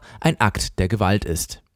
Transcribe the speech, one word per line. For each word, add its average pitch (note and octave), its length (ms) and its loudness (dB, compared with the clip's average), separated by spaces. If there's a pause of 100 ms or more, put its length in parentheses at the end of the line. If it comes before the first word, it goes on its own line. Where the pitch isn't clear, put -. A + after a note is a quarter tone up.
(220)
ein D#3+ 180 0
Akt - 400 0
der F#2 80 2
Gewalt G2+ 380 0
ist. - 380 -6 (120)